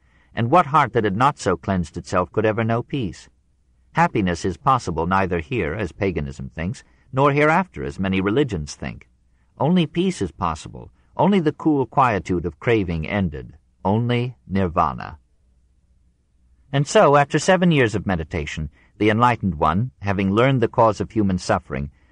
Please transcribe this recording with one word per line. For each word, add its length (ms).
And 160
what 160
heart 280
that 100
had 120
not 220
so 200
cleansed 400
itself 340
could 140
ever 180
know 180
peace? 460
Happiness 540
is 100
possible 500
neither 340
here, 340
as 180
paganism 560
thinks, 360
nor 200
hereafter, 520
as 160
many 220
religions 520
think. 360
Only 280
peace 360
is 100
possible, 580
only 220
the 100
cool 360
quietude 580
of 160
craving 480
ended, 480
only 540
nirvana. 720
And 160
so, 300
after 220
seven 340
years 220
of 100
meditation, 640
the 100
enlightened 460
one, 380
having 280
learned 300
the 80
cause 320
of 120
human 260
suffering, 520